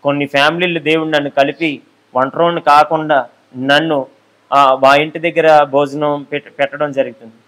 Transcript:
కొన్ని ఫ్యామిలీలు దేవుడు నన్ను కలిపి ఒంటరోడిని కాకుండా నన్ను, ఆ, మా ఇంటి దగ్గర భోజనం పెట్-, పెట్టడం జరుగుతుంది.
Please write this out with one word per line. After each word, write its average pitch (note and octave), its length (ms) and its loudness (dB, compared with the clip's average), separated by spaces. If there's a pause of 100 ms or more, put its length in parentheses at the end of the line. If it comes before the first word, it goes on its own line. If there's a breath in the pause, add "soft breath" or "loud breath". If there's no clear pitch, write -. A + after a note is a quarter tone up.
కొన్ని C#3+ 220 -2
ఫ్యామిలీలు E3 520 0
దేవుడు D#3 300 -2
నన్ను C#3+ 220 -2
కలిపి C#3+ 520 -2 (320)
ఒంటరోడిని D#3+ 460 -2
కాకుండా D3+ 640 2 (300)
నన్ను, C#3+ 500 0 (460)
ఆ, C#3 220 4
మా C3+ 200 4
ఇంటి D#3 240 -2
దగ్గర D#3 460 2
భోజనం C#3+ 680 -4
పెట్-, - 260 -12
పెట్టడం C#3+ 340 -4
జరుగుతుంది. A#2 400 -6 (160)